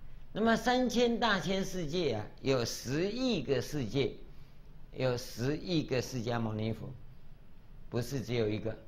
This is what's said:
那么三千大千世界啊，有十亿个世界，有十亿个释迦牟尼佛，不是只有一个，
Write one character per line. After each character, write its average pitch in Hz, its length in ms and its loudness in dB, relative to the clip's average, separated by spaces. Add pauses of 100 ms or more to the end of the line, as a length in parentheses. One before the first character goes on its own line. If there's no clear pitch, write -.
(320)
那 190 100 0
么 226 140 6
三 254 340 4
千 233 300 4
大 214 180 4
千 190 260 2
世 175 220 -2
界 151 280 2
啊， 104 120 -2 (160)
有 123 220 4
十 147 440 0
亿 240 360 2
个 123 180 2
世 143 240 -2
界， 127 260 2 (800)
有 127 240 2
十 127 400 -2
亿 160 280 2
个 123 180 2
释 127 220 -4
迦 117 160 2
牟 110 120 0
尼 110 200 0
佛， - 200 -6 (960)
不 117 140 0
是 131 180 -2
只 113 140 -2
有 113 140 4
一 107 100 0
个， 107 180 -2 (120)